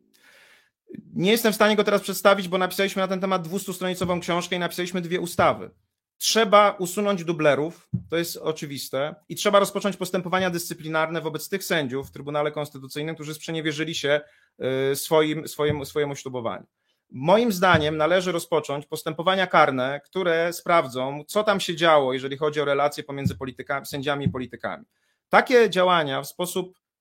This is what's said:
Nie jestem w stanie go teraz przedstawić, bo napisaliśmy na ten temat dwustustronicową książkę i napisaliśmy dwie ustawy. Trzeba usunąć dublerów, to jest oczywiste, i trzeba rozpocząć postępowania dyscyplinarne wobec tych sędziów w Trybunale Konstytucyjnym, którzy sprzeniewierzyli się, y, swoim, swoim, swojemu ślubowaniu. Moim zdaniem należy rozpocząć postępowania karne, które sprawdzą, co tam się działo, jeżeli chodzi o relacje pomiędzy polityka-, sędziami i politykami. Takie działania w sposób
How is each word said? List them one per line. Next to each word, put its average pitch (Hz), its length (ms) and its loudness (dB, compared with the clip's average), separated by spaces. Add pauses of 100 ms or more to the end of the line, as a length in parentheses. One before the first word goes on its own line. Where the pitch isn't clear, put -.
(1160)
Nie 175 160 2
jestem 226 220 4
w - 40 -2
stanie 214 200 4
go 208 80 4
teraz 202 180 2
przedstawić, 196 460 2
bo 180 100 0
napisaliśmy 190 440 0
na 185 60 0
ten 185 120 -4
temat 190 220 0
dwustustronicową 180 800 -4
książkę 175 360 -2
i - 20 -4
napisaliśmy 175 420 -4
dwie 170 200 -4
ustawy. 147 500 0 (480)
Trzeba 208 600 4
usunąć 190 460 -2
dublerów, 151 640 0 (220)
to 156 60 -2
jest 170 200 -2
oczywiste, 147 760 -6 (140)
i 170 80 -10
trzeba 202 220 4
rozpocząć 196 380 0
postępowania 185 540 -2
dyscyplinarne 160 680 -4
wobec 151 280 -8
tych 190 160 -6
sędziów 135 440 -2
w - 20 -20
Trybunale 147 420 -4
Konstytucyjnym, 147 600 -8
którzy 151 200 -10
sprzeniewierzyli 160 600 -6
się, 143 260 0 (720)
y, 143 40 -2
swoim, 156 520 2
swoim, 147 380 -2
swojemu 143 300 -4
ślubowaniu. 120 500 -8 (440)
Moim 202 420 2
zdaniem 165 440 4
należy 175 360 2
rozpocząć 151 540 -2
postępowania 170 600 -2
karne, 143 580 2
które 170 480 0
sprawdzą, 143 720 0
co 208 180 0
tam 202 160 2
się 175 160 -4
działo, 151 360 6
jeżeli 131 240 -4
chodzi 151 240 -2
o 147 40 0
relacje 143 400 0
pomiędzy 139 300 -8
polityka-, 135 500 -8
sędziami 143 420 -4
i 135 40 2
politykami. 117 540 -10 (440)
Takie 220 420 6
działania 165 520 2
w 147 40 -12
sposób 180 560 -6 (180)